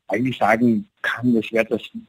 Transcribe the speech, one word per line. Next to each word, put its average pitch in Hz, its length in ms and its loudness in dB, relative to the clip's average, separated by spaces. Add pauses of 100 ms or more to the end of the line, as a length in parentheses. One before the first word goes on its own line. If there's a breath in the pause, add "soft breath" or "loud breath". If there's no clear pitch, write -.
eigentlich 120 280 -2
sagen 113 500 2 (140)
kann, 120 360 0
ich 107 160 -2
werde 113 260 0
das - 40 -8 (260)